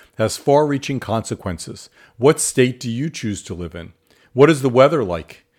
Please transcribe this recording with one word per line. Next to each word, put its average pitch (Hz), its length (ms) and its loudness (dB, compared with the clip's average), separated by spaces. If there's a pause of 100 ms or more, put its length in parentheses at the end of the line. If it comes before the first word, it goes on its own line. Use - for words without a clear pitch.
(180)
has 110 200 -2
far-reaching 143 640 0
consequences. - 880 -8 (280)
What 151 220 2
state 127 400 0
do 120 100 -8
you 127 200 -6
choose 107 340 -8
to - 100 -14
live 85 220 -12
in? 85 160 -16 (400)
What 139 180 6
is 147 120 2
the 135 80 0
weather 131 340 4
like? 85 420 -8 (140)